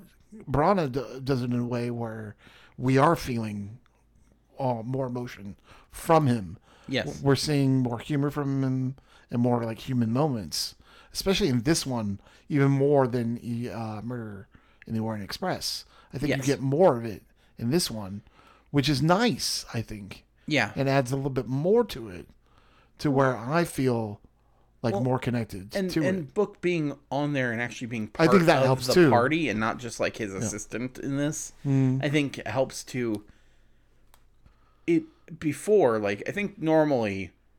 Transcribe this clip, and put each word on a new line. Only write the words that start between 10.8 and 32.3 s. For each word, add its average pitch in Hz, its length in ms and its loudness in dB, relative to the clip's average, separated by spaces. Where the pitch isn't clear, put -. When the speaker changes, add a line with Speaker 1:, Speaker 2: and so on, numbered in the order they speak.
Speaker 1:
especially 190 360 0
in 123 140 2
this 156 240 2
one, 110 340 -4
even 139 240 4
more 139 340 4
than, 117 320 -2
uh, 110 300 -8
Murder 110 460 -10
in 113 80 -8
the 110 60 0
Orient 110 240 -4
Express. - 600 -6
I 135 60 -8
think 143 120 -2
Speaker 2:
Yes. 135 80 0
Speaker 1:
you 127 60 -4
get 135 160 0
more 139 360 4
of 117 80 -6
it 101 180 -8
in 117 120 -2
this 170 200 0
one, 104 300 -10
which 139 180 2
is 135 140 2
nice, 180 720 2
I 117 80 -4
think. 104 440 -12
Speaker 2:
Yeah. 117 300 0
Speaker 1:
And 135 120 0
adds 135 220 2
a 139 60 -2
little 139 140 -2
bit 127 180 -4
more 180 360 2
to 117 260 -12
it, 87 180 -14
to 147 120 0
where 131 260 4
I 143 280 0
feel, 117 560 -2
like, 117 100 0
Speaker 2:
Well, - 120 0
Speaker 1:
more 127 140 2
connected 110 560 -4
Speaker 2:
and, 190 180 -2
Speaker 1:
to 165 140 0
Speaker 2:
and 190 120 0
Speaker 1:
it. 143 160 -10
Speaker 2:
Book 202 260 -2
being 160 340 0
on 147 220 -2
there 127 180 0
and 113 120 -2
actually 120 260 -8
being 110 300 -6
Speaker 1:
I 226 80 6
Speaker 2:
part - 60 6
Speaker 1:
think 185 120 8
that 156 140 6
Speaker 2:
of 135 80 4
Speaker 1:
helps 131 220 2
Speaker 2:
the 120 60 2
Speaker 1:
too. 170 160 8
Speaker 2:
party 135 380 4
and 104 100 -2
not 110 200 -2
just, 113 220 -12
like, - 180 -2
his 101 140 -6
Speaker 1:
Yeah. 95 80 -8
Speaker 2:
assistant 110 580 -6
in 139 180 -4
this, 147 380 -4
Speaker 1:
Mm. 135 380 2
Speaker 2:
I 147 60 0
think 147 360 -2